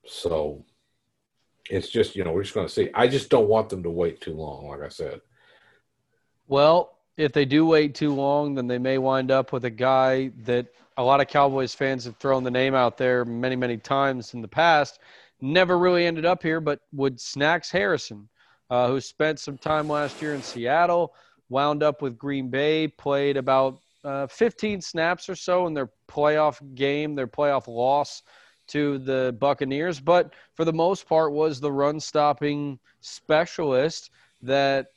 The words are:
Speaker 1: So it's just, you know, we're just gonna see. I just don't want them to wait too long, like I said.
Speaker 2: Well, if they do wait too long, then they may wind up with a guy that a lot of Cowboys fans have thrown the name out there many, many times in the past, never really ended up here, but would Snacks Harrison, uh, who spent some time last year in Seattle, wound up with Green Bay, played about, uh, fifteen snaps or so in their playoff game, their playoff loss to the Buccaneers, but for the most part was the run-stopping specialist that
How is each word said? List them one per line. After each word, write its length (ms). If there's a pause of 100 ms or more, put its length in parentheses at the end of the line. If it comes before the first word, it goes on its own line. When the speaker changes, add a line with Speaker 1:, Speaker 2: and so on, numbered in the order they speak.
Speaker 1:
So 580 (1040)
it's 200
just, 260
you 80
know, 80
we're 120
just 120
gonna 140
see. 240
I 160
just 200
don't 200
want 180
them 160
to 60
wait 320
too 120
long, 360
like 120
I 60
said. 320 (1300)
Speaker 2:
Well, 500 (200)
if 160
they 120
do 200
wait 300
too 180
long, 420
then 120
they 100
may 200
wind 340
up 200
with 140
a 40
guy 600 (120)
that 240 (300)
a 60
lot 160
of 80
Cowboys 480
fans 300
have 120
thrown 260
the 80
name 220
out 240
there 280
many, 300
many 220
times 560
in 80
the 60
past, 520 (420)
never 360
really 280
ended 200
up 160
here, 200
but 180 (140)
would 260
Snacks 500
Harrison, 600 (400)
uh, 180
who 140
spent 380
some 180
time 320
last 320
year 120
in 80
Seattle, 720 (360)
wound 340
up 180
with 160
Green 320
Bay, 380
played 480
about, 440 (260)
uh, 220
fifteen 520
snaps 480
or 80
so 320
in 60
their 160 (180)
playoff 540 (140)
game, 380
their 140
playoff 400
loss 560 (440)
to 320
the 400
Buccaneers, 600
but 340 (200)
for 120
the 80
most 340
part 240
was 280
the 120
run-stopping 1040 (220)
specialist 1120 (300)
that 560